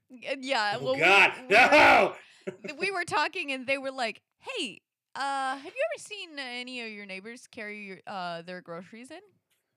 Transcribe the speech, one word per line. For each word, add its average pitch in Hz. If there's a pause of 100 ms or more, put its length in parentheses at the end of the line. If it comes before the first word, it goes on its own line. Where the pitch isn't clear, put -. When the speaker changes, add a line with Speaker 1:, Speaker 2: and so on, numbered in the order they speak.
Speaker 1:
<laughs> -
Y-, 254
yeah, 226
Speaker 2:
Oh, -
Speaker 1:
well, 262
we, -
Speaker 2:
God, 185 (160)
Speaker 1:
we 214
were, 294
Speaker 2:
no! 262 (300)
<laughs> -
Speaker 1:
th-, 285
we 370
were 359
talking 311
and 262
they 269
were 262
like, 240 (180)
"Hey, 330 (320)
uh, 269
have 277
you 359 (240)
ever 494
seen 370
any 247
of 220
your 208
neighbors 202
carry 208
your, 190
uh, 175
their 180
groceries 185
in?" 320 (560)